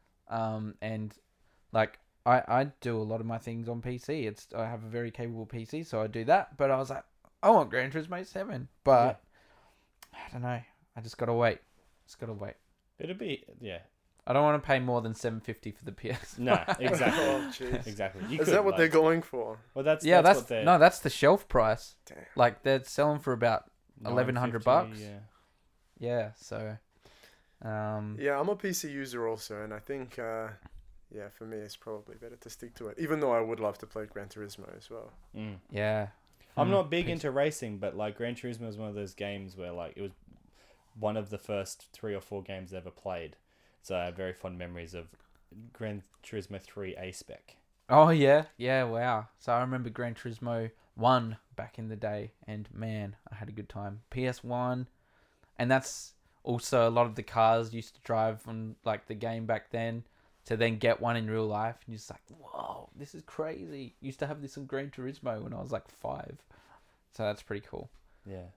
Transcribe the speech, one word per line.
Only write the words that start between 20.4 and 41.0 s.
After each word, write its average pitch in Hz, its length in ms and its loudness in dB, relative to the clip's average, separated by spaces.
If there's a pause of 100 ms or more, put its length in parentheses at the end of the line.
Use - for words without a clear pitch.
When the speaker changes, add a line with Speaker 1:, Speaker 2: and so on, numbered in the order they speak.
Speaker 2:
what - 60 -14
they're 110 160 0
Speaker 1:
no, 175 120 10
that's 170 220 10
the 139 100 -2
shelf 165 380 6
price. 113 480 2 (100)
Speaker 3:
Damn. - 120 -18 (180)
Speaker 1:
Like, 120 260 6
they're 135 220 2
selling 147 360 2
for 139 140 -2
about 113 380 0 (340)
eleven 123 300 2
hundred 117 300 -2
Speaker 2:
nine 127 260 4
fifty, 107 80 -12
Speaker 1:
bucks. - 20 -
Speaker 2:
yeah. 101 180 -14 (800)
Speaker 1:
Yeah, 117 380 -4
so, 107 420 -8 (840)
um, 107 560 -6
Speaker 3:
Yeah, 139 200 0
I'm 175 100 0
a 208 60 -2
P 190 180 -4
C 156 180 -6
user 123 360 -6
also, 110 360 -6
and 107 100 -10
I 107 60 -10
think, 131 400 -10
uh, 113 280 -6 (640)
yeah, 101 160 -14
for - 160 -18
me, 110 120 -10
it's 104 180 -12
probably 107 400 -14
better 117 220 -18
to - 120 -20
stick 120 260 -16
to 110 120 -12
it, 104 120 -12
even 156 200 -2
though 135 140 4
I 117 80 4
would 113 180 -2
love 104 200 -2
to 110 80 -14
play 107 180 -10
Gran 101 240 -14
Turismo 101 480 -14
as - 120 -20
well. 113 220 -16 (240)
Speaker 2:
Mm. 107 200 -10 (140)
Speaker 1:
Yeah. 107 380 -2 (500)
Speaker 2:
I'm 151 100 2
Speaker 1:
Hmm. 190 60 2
Speaker 2:
not 180 160 2
big 170 160 0
Speaker 1:
P- 165 80 -2
Speaker 2:
into 151 180 -4
racing, 135 460 -2
but, 98 180 -4
like, 104 220 -4
Gran 120 180 -6
Turismo 117 320 -8
is 104 100 -10
one 107 120 -8
of 104 60 -10
those 98 180 -8
games 98 420 -8
where, 87 160 -8
like, 85 240 -8
it - 60 -12
was 95 100 -6 (880)
one 107 180 -2